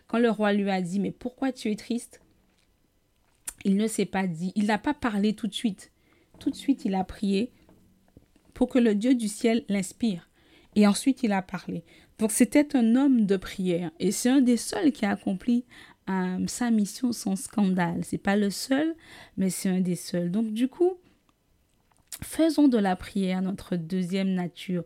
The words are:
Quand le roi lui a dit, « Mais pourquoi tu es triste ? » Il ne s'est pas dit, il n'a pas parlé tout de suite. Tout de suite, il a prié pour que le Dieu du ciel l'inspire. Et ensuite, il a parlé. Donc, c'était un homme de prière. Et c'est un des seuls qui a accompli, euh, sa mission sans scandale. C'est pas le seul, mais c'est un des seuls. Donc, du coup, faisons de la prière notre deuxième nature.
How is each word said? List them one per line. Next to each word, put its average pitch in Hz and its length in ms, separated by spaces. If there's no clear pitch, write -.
Quand 226 100
le 240 120
roi 214 220
lui 202 160
a 190 140
dit, « 180 180
Mais 190 120
pourquoi 262 400
tu 233 180
es 214 60
triste ? » - 440
Il 196 120
ne 214 100
s'est 214 180
pas 190 220
dit, 180 300
il 208 100
n'a 214 120
pas 294 160
parlé 208 400
tout 214 120
de 196 80
suite. - 380
Tout - 120
de - 60
suite, - 280
il 190 100
a 185 100
prié 196 480
pour 247 160
que 254 120
le 226 140
Dieu 233 200
du 233 140
ciel 226 400
l'inspire. 196 600
Et 208 120
ensuite, 202 360
il 214 100
a 190 100
parlé. 175 400
Donc, 220 140
c'était 285 440
un 226 200
homme 262 280
de 196 140
prière. 180 600
Et 180 140
c'est - 160
un 269 140
des 240 160
seuls 320 340
qui - 140
a 202 60
accompli, 202 520
euh, 185 360
sa 240 240
mission 226 420
sans 196 220
scandale. 185 720
C'est - 140
pas 196 180
le 202 140
seul, 294 440
mais 190 100
c'est 190 220
un 185 100
des 180 160
seuls. 175 340
Donc, 220 220
du 240 160
coup, 359 300
faisons 302 460
de 240 80
la 196 180
prière 185 460
notre 185 340
deuxième 185 600
nature. 180 520